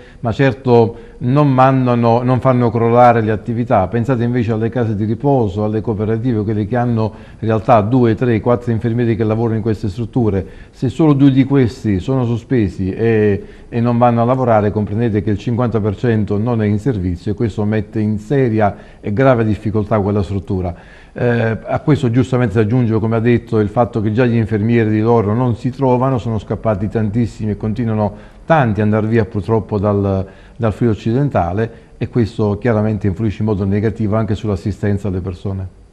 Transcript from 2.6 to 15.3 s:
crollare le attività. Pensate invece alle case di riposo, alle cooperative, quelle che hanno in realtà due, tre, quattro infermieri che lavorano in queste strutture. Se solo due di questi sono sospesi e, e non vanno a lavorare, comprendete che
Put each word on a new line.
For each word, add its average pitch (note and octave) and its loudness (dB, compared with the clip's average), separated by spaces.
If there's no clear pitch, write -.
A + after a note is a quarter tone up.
crollare A#2 4
le G#2+ 0
attività. A#2 0
Pensate A#2 -2
invece A#2+ -2
alle A2 -2
case A2+ -2
di G#2 -2
riposo, A2 0
alle G#2+ -2
cooperative, A2 -2
quelle G#2+ -2
che A2 -4
hanno A#2 -2
in G#2+ -4
realtà A2 4
due, A#2 2
tre, A2+ 0
quattro A#2+ 0
infermieri A2+ -2
che A2 0
lavorano A2 -2
in A2 -4
queste A2 -4
strutture. G#2 -2
Se - -4
solo D#3 4
due C#3 6
di C3 4
questi A#2 0
sono C3 -2
sospesi G2+ -2
e, G#2+ 2
e A#2+ -2
non A#2+ 2
vanno A#2+ 4
a A2+ 2
lavorare, A#2 2
comprendete G#2 -2
che G#2 -2